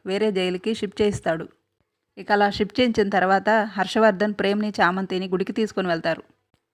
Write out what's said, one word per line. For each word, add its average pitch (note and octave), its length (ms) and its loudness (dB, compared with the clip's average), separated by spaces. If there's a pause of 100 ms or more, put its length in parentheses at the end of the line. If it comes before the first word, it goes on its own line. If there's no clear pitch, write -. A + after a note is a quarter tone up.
వేరే G3+ 260 0
జైలుకి F#3 420 -2
షిఫ్ట్ G#3 280 -4
చేయిస్తాడు. E3+ 460 0 (680)
ఇక G3 140 -4
అలా G3+ 180 4
షిఫ్ట్ G3+ 300 -2
చేయించిన A3 280 2
తర్వాత F#3+ 420 2
హర్షవర్ధన్ G#3 840 2
ప్రేమ్ని G#3 360 -2
చామంతిని F#3 580 0
గుడికి F#3 240 -2
తీసుకొని G3+ 360 -2
వెళ్తారు. E3 340 -2 (520)